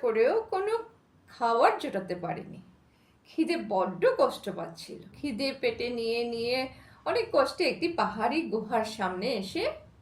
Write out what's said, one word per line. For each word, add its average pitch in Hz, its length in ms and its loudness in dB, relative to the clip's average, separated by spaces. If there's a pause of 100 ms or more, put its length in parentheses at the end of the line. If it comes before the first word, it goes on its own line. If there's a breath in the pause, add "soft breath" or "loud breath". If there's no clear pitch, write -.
করেও 247 400 4
কোনো 415 360 0 (500)
খাবার 240 520 4
জোটাতে 190 360 -4
পারেনি। - 460 -8 (680 soft breath)
খিদে 320 280 0 (100)
বড্ড 190 400 2 (100)
কষ্ট - 380 2
পাচ্ছিল। 165 420 -10 (240)
খিদে 269 400 -2
পেটে 240 280 -2
নিয়ে 233 340 -2
নিয়ে 240 440 -2 (380 loud breath)
অনেক 381 280 0
কষ্টে 285 360 4
একটি 311 180 0
পাহাড়ি 226 540 0
গুহার 220 440 -2
সামনে 196 480 -2
এসে 330 380 -2 (300)